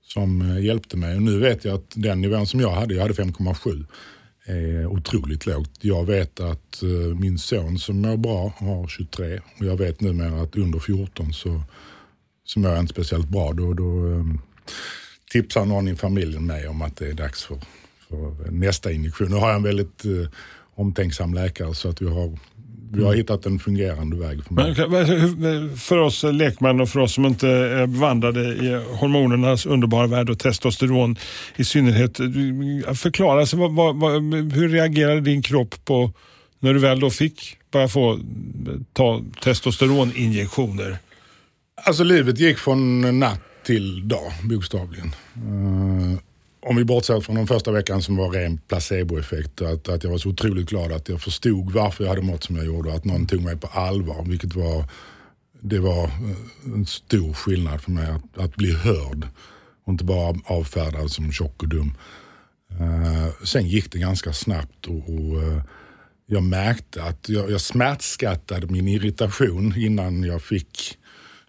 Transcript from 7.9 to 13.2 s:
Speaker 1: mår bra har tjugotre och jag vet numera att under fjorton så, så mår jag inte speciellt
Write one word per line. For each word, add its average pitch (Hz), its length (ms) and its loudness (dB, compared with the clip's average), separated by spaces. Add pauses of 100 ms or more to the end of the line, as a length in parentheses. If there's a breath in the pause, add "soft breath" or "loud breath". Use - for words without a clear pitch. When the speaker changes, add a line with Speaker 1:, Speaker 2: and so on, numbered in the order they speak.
Speaker 1:
mår 110 160 0
bra 104 400 -2
har 95 300 -4
tjugotre 87 520 -8 (200)
och 104 60 -2
jag 90 120 0
vet 87 240 -2
numera 85 400 0
att 80 140 -6
under 85 240 0
fjorton 92 540 -2
så, 82 280 -4 (800 loud breath)
så - 160 -4
mår 95 120 4
jag 85 80 2
inte 85 140 0
speciellt 82 360 -2